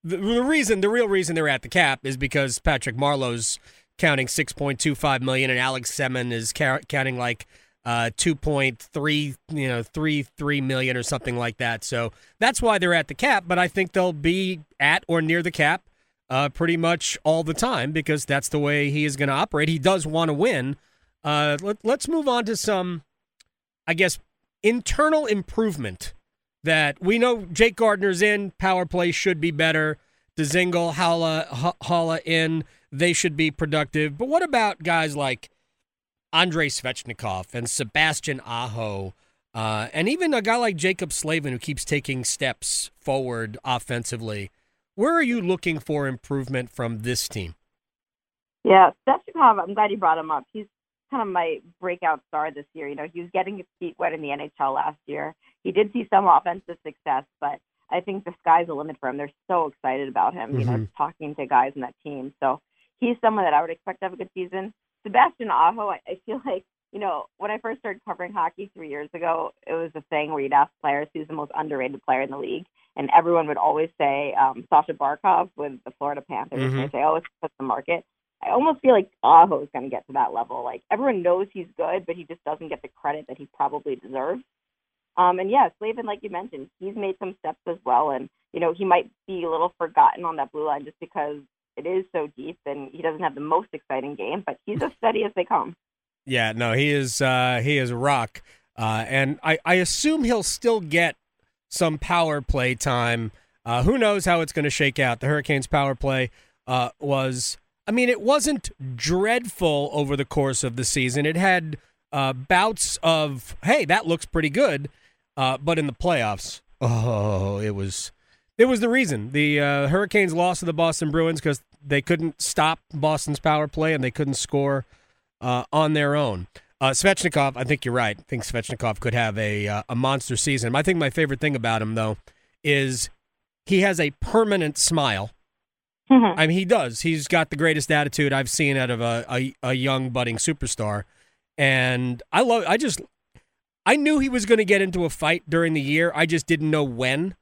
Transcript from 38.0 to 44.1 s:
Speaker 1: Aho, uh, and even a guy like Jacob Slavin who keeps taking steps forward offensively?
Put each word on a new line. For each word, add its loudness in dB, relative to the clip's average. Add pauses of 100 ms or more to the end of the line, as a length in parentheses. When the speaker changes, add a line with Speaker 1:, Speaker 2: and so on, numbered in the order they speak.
Speaker 1:
Aho, -6 (400)
uh, -2
and 0
even 0
a 0
guy 2
like 0
Jacob -2
Slavin -2
who -6
keeps -8
taking -4
steps -4 (100)
forward -4
offensively? -4 (460)